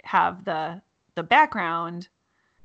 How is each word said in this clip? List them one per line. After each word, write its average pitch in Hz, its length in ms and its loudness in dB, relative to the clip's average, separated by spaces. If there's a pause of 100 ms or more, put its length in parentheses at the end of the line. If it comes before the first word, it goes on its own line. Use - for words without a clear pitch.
have 180 420 0
the, 165 380 -6 (320)
the 170 80 -6
background 175 840 0 (560)